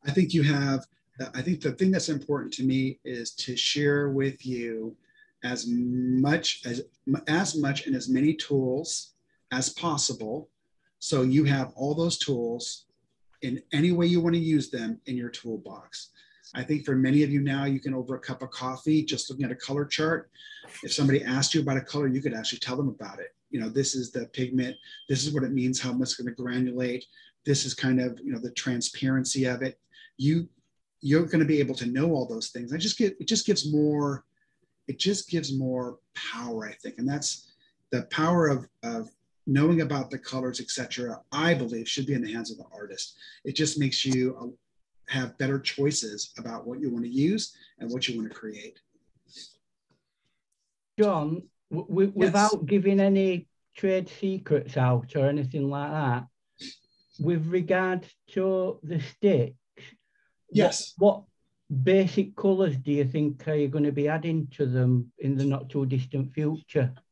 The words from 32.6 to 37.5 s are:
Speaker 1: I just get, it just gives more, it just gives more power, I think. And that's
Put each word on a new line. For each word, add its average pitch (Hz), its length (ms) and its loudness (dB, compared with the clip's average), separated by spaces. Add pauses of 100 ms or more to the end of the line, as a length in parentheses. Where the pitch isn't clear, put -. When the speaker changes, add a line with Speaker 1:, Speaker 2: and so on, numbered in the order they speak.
Speaker 1:
I 160 40 -4
just 170 200 -2
get, 196 240 2
it 143 80 -6
just 226 160 0
gives 151 260 2
more, 147 540 2 (640)
it 123 100 -6
just 196 300 -2
gives 139 280 -2
more 127 420 -2 (340)
power, 117 340 -8
I - 60 -12
think. - 240 -14
And 120 100 -2
that's - 460 -4 (380)